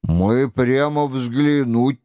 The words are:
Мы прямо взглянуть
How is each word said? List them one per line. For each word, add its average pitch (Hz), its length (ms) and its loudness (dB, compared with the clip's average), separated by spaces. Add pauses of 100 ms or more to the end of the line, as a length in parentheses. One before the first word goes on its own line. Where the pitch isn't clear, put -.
Мы 104 440 2
прямо 139 600 0
взглянуть 131 960 0